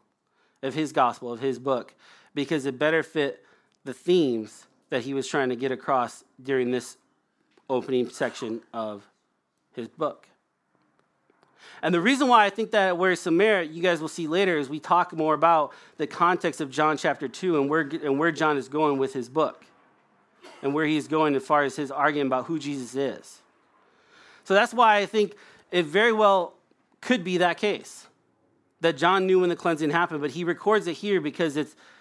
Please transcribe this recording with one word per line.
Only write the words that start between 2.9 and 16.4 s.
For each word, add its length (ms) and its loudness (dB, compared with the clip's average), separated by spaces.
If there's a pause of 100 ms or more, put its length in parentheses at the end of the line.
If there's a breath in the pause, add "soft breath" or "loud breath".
fit 420 -4 (380 soft breath)
the 100 -12
themes 720 0 (220)
that 140 -4
he 100 -8
was 140 -4
trying 220 0
to 60 -2
get 160 -4
across 520 -4 (180)
during 300 0
this 260 -6 (720)
opening 400 -2
section 520 -6 (120)
of 340 -10 (680)
his 160 -10
book. 380 -8 (1500 loud breath)
And 120 0
the 80 2
reason 260 2
why 180 6
I 60 0
think 200 -6
that 180 2
it 80 -2
wears 220 2
some 180 0
merit, 340 2
you 100 -10
guys 180 2
will 80 -8
see 200 -8
later, 300 0
as 120 -4
we 100 -8
talk 340 0
more 200 0
about 400 2 (240 loud breath)
the 80 -2
context 560 0